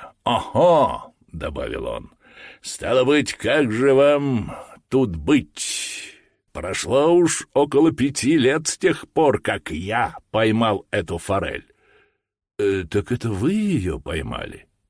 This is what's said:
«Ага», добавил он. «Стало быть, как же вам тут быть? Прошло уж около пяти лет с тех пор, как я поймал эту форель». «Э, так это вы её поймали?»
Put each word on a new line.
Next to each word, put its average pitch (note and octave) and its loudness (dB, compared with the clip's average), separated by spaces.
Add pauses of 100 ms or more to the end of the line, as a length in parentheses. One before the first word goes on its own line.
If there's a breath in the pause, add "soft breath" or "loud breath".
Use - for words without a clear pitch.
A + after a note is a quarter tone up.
(260)
«Ага», B2 2 (180)
добавил C2 -8
он. A1+ -8 (500 loud breath)
«Стало B2 -2
быть, C#3+ 2
как B2+ 0
же C3 2
вам C#3 2 (360 loud breath)
тут B2+ 0
быть? - -4 (320 loud breath)
Прошло B2+ 0
уж E3+ 2
около D3 4
пяти C#3 0
лет D3 2
с - -4
тех - -2
пор, C#3+ 2
как - -4
я G2 -4 (140)
поймал A2 2
эту F2 -4
форель». - -6 (880 soft breath)
«Э, G2 0
так G2+ -4
это A#2+ -2
вы A2 -2
её C3 -2
поймали?» - -8 (220)